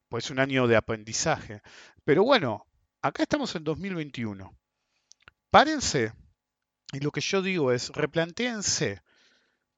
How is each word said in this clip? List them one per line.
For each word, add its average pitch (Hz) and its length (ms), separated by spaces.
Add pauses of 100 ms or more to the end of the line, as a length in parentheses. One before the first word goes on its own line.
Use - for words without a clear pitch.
pues 113 220
un 131 100
año 135 260
de 117 100
aprendizaje. 110 840 (420)
Pero 160 200
bueno, 180 420 (340)
acá 151 220
estamos 294 320
en 160 100
dos 151 140
mil 190 160
veintiuno. 113 640 (920)
Párense, 208 640 (800)
y 139 80
lo 147 120
que 147 80
yo 196 220
digo 175 300
es, 123 180
replantéense, 165 1120 (760)